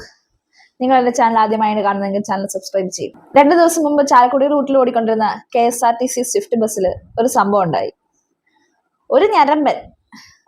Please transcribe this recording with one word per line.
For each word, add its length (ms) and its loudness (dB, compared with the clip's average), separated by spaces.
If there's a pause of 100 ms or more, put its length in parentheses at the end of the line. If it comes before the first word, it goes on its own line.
(800)
നിങ്ങൾ 160 2
എൻ്റെ 140 0
ചാനൽ 280 0
ആദ്യമായാണ് 420 0
കാണുന്നതെങ്കിൽ 400 -4
ചാനൽ 260 -6
സബ്സ്ക്രൈബ് 420 -6
ചെയ്യും. 300 -12 (180)
രണ്ട് 180 6
ദിവസം 280 2
മുമ്പ് 240 0
ചാലക്കുടി 400 4
റൂട്ടിൽ 300 0
ഓടിക്കൊണ്ടിരുന്ന 640 -2 (140)
കെ 40 0
എസ് 260 0
ആർ 80 2
ടി 120 -4
സി 160 -4
സ്വിഫ്റ്റ് 400 -2
ബസ്സിൽ 260 -2 (320)
ഒരു 80 2
സംഭവം 360 0
ഉണ്ടായി. 280 -4 (1160)
ഒരു 160 2
ഞരമ്പൻ, 500 0 (720)